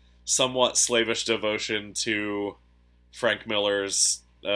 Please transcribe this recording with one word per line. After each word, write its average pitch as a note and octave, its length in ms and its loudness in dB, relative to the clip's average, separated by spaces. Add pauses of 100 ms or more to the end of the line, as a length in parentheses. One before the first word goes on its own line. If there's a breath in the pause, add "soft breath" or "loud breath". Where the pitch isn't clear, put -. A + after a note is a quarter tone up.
(240)
somewhat B2+ 520 2
slavish A2+ 480 2
devotion G#2+ 720 -2
to G#2 600 -4 (560)
Frank G#2+ 340 0
Miller's, G2+ 760 0 (220)
uh, - 120 -6